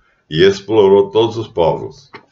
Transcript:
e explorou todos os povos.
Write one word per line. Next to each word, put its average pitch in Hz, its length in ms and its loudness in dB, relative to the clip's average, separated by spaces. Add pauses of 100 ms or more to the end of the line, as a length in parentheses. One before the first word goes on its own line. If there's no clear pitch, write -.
(280)
e 80 140 -2
explorou 98 680 2
todos 110 260 -2
os - 120 -10
povos. 80 640 -6 (220)